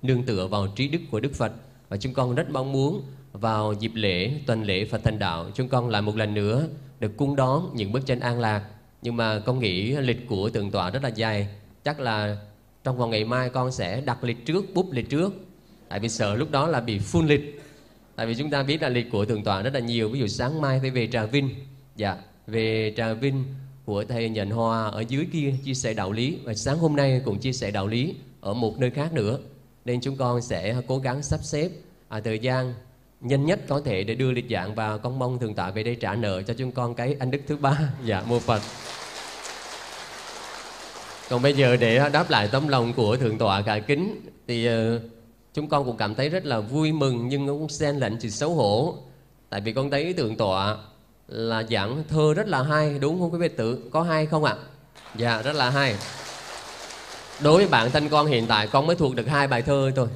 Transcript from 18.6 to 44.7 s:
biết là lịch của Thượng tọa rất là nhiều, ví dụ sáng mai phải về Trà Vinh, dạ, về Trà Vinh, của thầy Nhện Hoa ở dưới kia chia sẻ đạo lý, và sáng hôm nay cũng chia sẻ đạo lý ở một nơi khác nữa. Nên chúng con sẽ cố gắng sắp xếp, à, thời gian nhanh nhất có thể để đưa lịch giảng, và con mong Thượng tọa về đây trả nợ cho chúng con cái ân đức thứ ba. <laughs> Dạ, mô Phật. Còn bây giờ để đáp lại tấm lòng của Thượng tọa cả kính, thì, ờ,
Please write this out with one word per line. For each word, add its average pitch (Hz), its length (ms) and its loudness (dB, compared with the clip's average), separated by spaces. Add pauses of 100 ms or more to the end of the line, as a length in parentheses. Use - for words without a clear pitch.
biết 147 200 0
là 143 60 0
lịch 123 220 0
của 104 140 2
Thượng 110 200 -2
tọa 98 180 0
rất 139 120 -2
là 131 60 0
nhiều, 117 280 0
ví 131 100 -2
dụ 120 80 0
sáng 123 340 -2
mai 135 200 2
phải 131 100 0
về 120 220 0
Trà 113 120 0
Vinh, 135 260 0 (460)
dạ, 98 200 -2 (300)
về 110 500 0
Trà 113 160 -2
Vinh, 131 320 0 (400)
của 104 200 -2
thầy 117 240 -2
Nhện 104 220 -2
Hoa 113 340 2
ở 107 240 -2
dưới 139 240 0
kia 139 220 0 (100)
chia 135 100 -4
sẻ 117 200 -2
đạo 101 180 -2
lý, 123 320 0
và 110 100 -4
sáng 135 240 -2
hôm 156 180 2
nay 135 280 4
cũng 131 140 0
chia 131 140 -2
sẻ 117 180 -4
đạo 101 160 -2
lý 120 280 0 (260)
ở 98 140 -4
một 113 240 0
nơi 127 120 2
khác 151 220 -4
nữa. 120 260 0 (460)
Nên 123 160 -2
chúng 135 160 -4
con 123 260 2
sẽ 107 340 -2 (120)
cố 131 100 0
gắng 135 240 -2
sắp 156 200 -2
xếp, 160 280 -2 (380)
à, 107 120 -6
thời 110 180 -2
gian 127 360 0 (460)
nhanh 139 260 2
nhất 196 220 2
có 143 160 0
thể 98 200 0
để 113 100 -2
đưa 127 180 0
lịch 117 180 -2
giảng, 98 240 -2
và 107 220 -2
con 123 220 -4
mong 127 200 0
Thượng 110 160 -4
tọa 92 160 -2
về 107 120 -2
đây 117 120 2
trả 104 200 -4
nợ 101 280 0
cho 113 160 -4
chúng 127 140 -4
con 120 220 -2
cái 127 260 0
ân 127 100 0
đức 139 160 -2
thứ 151 100 -2
ba. 143 220 2 (120)
<laughs> 120 140 -6
Dạ, 98 240 0
mô 120 100 4
Phật. 113 240 2 (2750)
Còn 123 120 2
bây 143 100 6
giờ 131 240 8
để 120 360 6
đáp 147 180 4
lại 104 220 4
tấm 143 160 2
lòng 120 240 4
của 117 240 2
Thượng 113 220 0
tọa 101 240 4
cả 104 160 0
kính, 147 420 0 (280)
thì, 117 180 0
ờ, 113 340 2 (540)